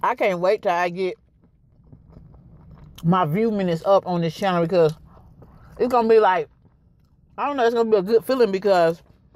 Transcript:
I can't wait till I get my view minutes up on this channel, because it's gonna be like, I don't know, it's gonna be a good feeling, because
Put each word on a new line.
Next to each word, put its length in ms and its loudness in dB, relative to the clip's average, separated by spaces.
I 120 -2
can't 240 -2
wait 220 0
till 100 -4
I 180 -2
get 280 -6
my 220 2
view 260 -2
minutes 340 -4
up 220 2
on 140 -4
this 140 -4
channel, 260 -2
because 320 2
it's 120 0
gonna 180 0
be 100 6
like, 300 0
I 100 -6
don't 100 -6
know, 80 0
it's 100 2
gonna 140 0
be 80 2
a 40 2
good 240 0
feeling, 260 0
because 500 0